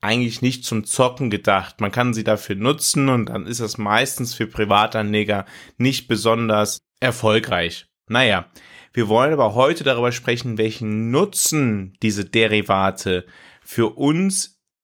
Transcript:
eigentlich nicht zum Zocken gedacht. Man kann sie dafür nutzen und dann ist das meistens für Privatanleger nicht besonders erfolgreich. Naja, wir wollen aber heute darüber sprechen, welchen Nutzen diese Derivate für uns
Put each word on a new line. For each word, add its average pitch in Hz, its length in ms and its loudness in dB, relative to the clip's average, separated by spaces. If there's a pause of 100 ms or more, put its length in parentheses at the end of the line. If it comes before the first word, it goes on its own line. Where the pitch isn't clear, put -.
eigentlich 117 420 0
nicht 127 220 0
zum 110 200 -4
Zocken 127 440 0
gedacht. 101 520 0
Man 101 100 -2
kann 120 240 0
sie 113 80 -4
dafür 107 320 -2
nutzen 135 540 0
und 117 180 2
dann 98 200 -8
ist 120 140 -8
das 107 180 -6
meistens 117 540 0
für 110 140 -4
Privatanleger 104 1000 0 (320)
nicht 131 300 0
besonders 110 720 0 (220)
erfolgreich. 110 840 0 (200)
Naja, 110 400 2 (460)
wir 113 160 0
wollen 123 240 4
aber 117 220 2
heute 147 280 2
darüber 123 300 0
sprechen, 120 440 -4
welchen 110 540 -2
Nutzen 127 920 0
diese 104 240 0
Derivate 95 1000 0 (440)
für - 260 0
uns 170 640 -2 (240)